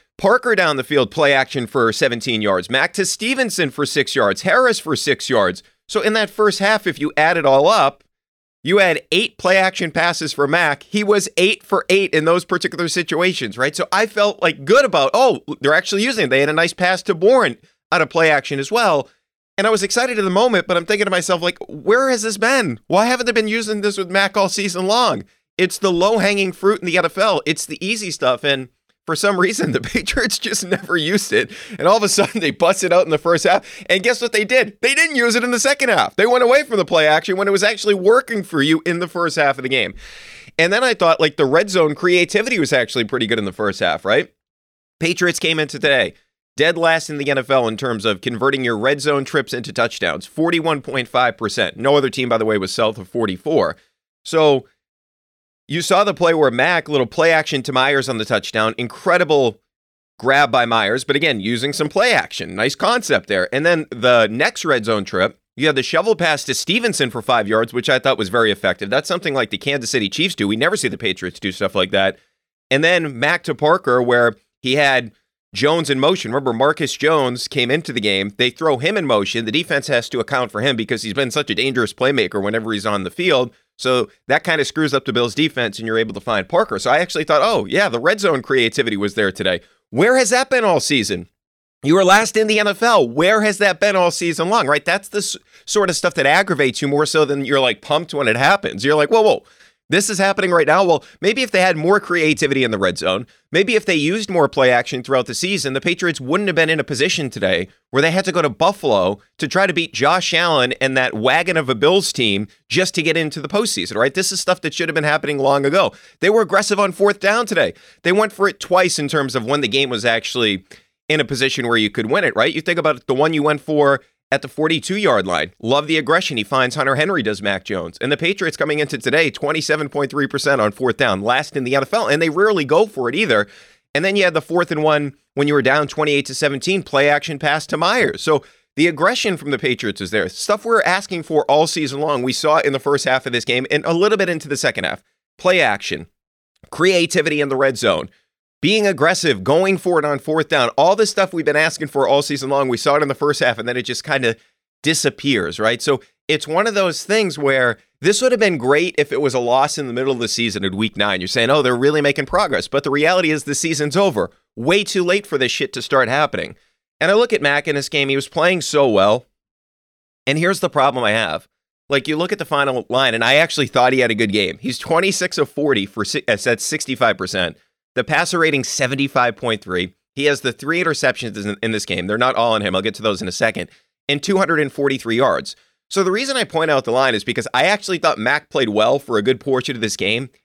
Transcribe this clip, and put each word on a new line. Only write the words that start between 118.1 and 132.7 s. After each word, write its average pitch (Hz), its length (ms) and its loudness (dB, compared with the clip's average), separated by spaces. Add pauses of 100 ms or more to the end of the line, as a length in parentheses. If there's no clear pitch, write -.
went 208 220 2
for 196 160 0
it - 100 -8
twice 180 380 2
in 147 100 -2
terms 135 280 -2
of 117 100 -4
when 143 160 0
the 127 60 0
game 135 220 0
was 113 140 -4
actually 113 640 0 (420)
in 151 140 0
a 135 40 -2
position 131 400 -2
where 117 120 2
you 107 120 2
could 110 220 -4
win 180 140 0
it, - 100 -2
right? 131 180 2
You 151 60 -6
think 170 180 -4
about 151 300 -2
the 131 80 0
one 156 180 2
you 151 80 0
went 151 200 0
for 143 400 2 (280)
at 139 120 0
the 131 80 -12
forty-two-yard 160 760 0
line. 85 360 -4
Love 139 260 0
the 156 100 0
aggression 156 380 0
he 110 80 -2
finds 127 320 -2
Hunter 135 200 0
Henry, 156 280 -2
does 104 180 -4
Mac 98 220 -4
Jones. 85 380 -8
And 135 100 -2
the 147 60 -2
Patriots 170 400 -4
coming 147 220 -2
into 147 180 -4
today, 143 340 0
twenty-seven 151 560 -2
point 139 240 -4
three 139 160 2
percent 139 320 0
on 107 140 2
fourth 127 240 -2
down, 101 240 0
last 127 340 -2
in 139 80 -2
the 127 140 0
N 135 60 0
F - 100 -6
L, 208 160 0
and 147 120 2
they 165 80 0
rarely 185 360 2
go 165 220 4